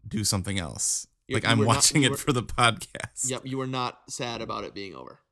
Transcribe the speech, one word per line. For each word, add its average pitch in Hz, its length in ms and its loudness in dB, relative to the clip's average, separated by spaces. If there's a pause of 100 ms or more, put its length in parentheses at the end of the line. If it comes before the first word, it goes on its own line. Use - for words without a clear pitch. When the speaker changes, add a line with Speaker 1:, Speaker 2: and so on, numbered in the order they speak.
Speaker 1:
do 104 180 -4
something 98 340 0
else. - 480 -4 (220)
Speaker 2:
You, - 60 -4
Speaker 1:
Like, - 100 2
Speaker 2:
you - 60 2
Speaker 1:
I'm 113 80 6
Speaker 2:
were 107 80 6
not, 113 100 6
Speaker 1:
watching 143 260 4
Speaker 2:
you 131 60 6
Speaker 1:
it - 40 6
Speaker 2:
were, 139 40 -2
Speaker 1:
for - 160 0
the 123 100 2
podcast. - 840 0
Speaker 2:
yep, 127 160 -4
you 131 140 -6
were 131 80 -4
not 127 420 -4
sad 117 320 -6
about 110 240 -6
it 76 100 -12
being 98 200 -12
over. 64 240 -16 (140)